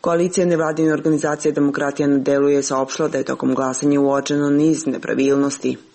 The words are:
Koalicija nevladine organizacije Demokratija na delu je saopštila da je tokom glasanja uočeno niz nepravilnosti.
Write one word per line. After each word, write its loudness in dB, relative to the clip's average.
Koalicija 0
nevladine 0
organizacije 0
Demokratija 0
na 4
delu 2
je 2
saopštila -2
da -4
je -2
tokom -2
glasanja 0
uočeno 0
niz 2
nepravilnosti. 0